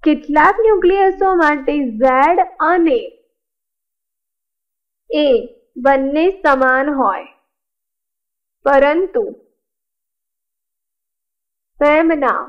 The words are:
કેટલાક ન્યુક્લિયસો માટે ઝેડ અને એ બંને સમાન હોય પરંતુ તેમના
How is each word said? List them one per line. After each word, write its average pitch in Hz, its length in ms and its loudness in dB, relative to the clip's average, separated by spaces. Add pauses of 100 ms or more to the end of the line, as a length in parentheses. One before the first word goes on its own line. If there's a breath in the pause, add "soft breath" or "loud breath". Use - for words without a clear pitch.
કેટલાક 302 540 0
ન્યુક્લિયસો 381 760 2
માટે 294 380 0 (220)
ઝેડ 262 440 2 (220)
અને 320 380 0 (2000)
એ 302 160 -2 (520)
બંને 277 560 0
સમાન 262 600 0
હોય 233 340 -4 (1400)
પરંતુ 277 580 0 (2500)
તેમના 294 680 0